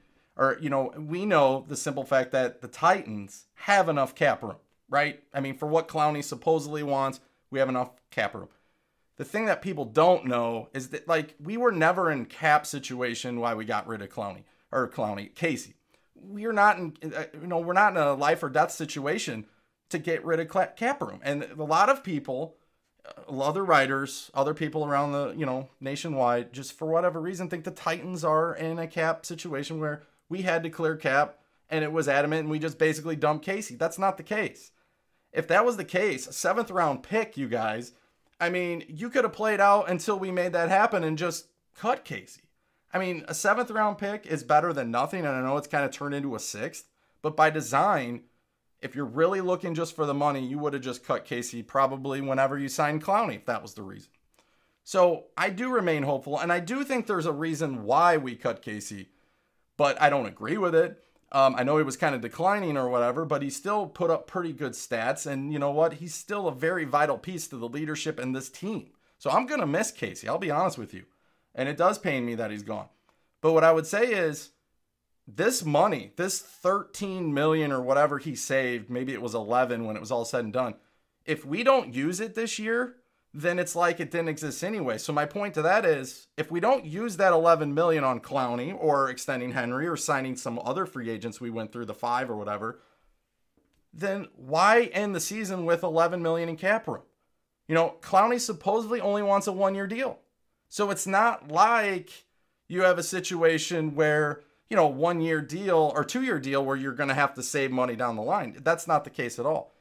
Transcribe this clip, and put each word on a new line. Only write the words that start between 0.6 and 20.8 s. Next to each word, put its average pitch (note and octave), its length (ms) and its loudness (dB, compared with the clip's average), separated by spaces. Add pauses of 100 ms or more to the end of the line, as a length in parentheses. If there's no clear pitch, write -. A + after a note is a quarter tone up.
you D3 80 -4
know, C3+ 260 0
we D#3+ 300 -6
know C3+ 420 4
the C#3+ 80 -8
simple C3+ 280 -4
fact C3 280 0
that B2+ 300 -2
the B2 60 -12
Titans B2+ 760 -2 (100)
have F#3+ 360 4
enough C#3 240 0
cap C#3 280 2
room, G2+ 140 -8 (320)
right? C#3+ 340 0 (120)
I C#3 60 -2
mean, C3+ 180 -6
for D3+ 100 -6
what D#3+ 200 2
Clowney D3+ 360 0
supposedly D3+ 580 -2
wants, C3+ 380 0 (300)
we C3+ 80 -4
have C3+ 100 4
enough B2+ 220 -2 (200)
cap G#2+ 240 -2
room. F#2+ 140 -14 (720)
The C#3 80 -10
thing A3 180 -2
that G3 160 2
people D#3+ 240 -4
don't D#3 400 4
know A#2 480 -2
is B2+ 160 -8
that, - 180 -12
like, D#3+ 320 0
we F#3 200 -8
were A#3+ 120 2
never F3 400 4
in C3 140 -2
cap D3+ 400 2
situation B2 760 -6
why A#2 120 0
we A2 140 -6
got G#2+ 200 -2
rid A2+ 140 -8
of G2+ 80 -10
Clowney, G2+ 360 -10 (280)
or B2 160 0
Clowney, G2+ 460 -6
Casey. - 400 -4 (400)
We're G#3 400 -8
not G3+ 240 6
in, D#3+ 180 -8 (180)
uh, D3 100 -6 (140)
you D#3+ 80 -14
know, F3 120 -2
we're F3 160 -2
not G3+ 180 6
in F3+ 60 0
a C#3+ 160 4
life D3 280 2
or D#3 60 -4
death D3+ 220 2
situation D3 720 -6 (460)
to F3 80 -2
get D#3 260 -2
rid D#3+ 160 0
of D#3+ 80 -6
cla-, - 260 0
cap B3+ 280 -2